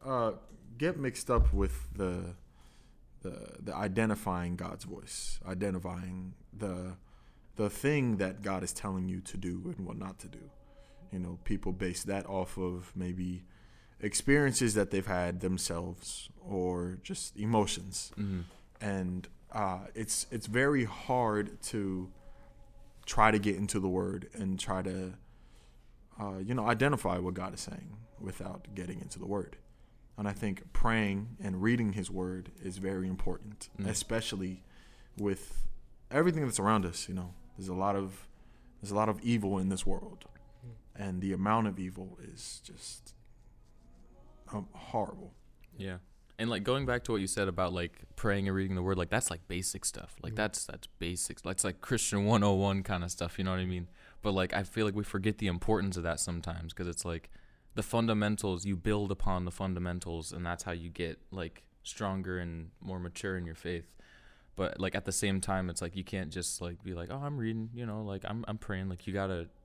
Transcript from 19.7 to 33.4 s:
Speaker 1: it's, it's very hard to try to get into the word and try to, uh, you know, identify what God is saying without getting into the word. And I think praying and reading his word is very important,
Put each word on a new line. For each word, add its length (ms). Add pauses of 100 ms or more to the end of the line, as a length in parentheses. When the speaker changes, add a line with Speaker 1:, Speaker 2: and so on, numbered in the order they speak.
Speaker 1:
it's, 360
it's 160
very 380
hard 800
to 460 (920)
try 260
to 80
get 180
into 240
the 80
word 440
and 260
try 220
to, 320 (1040)
uh, 240
you 120
know, 120
identify 520
what 160
God 180
is 80
saying 380 (200)
without 560
getting 260
into 180
the 80
word. 300 (600)
And 120
I 60
think 400
praying 680
and 200
reading 320
his 160
word 420 (100)
is 140
very 320
important, 600 (100)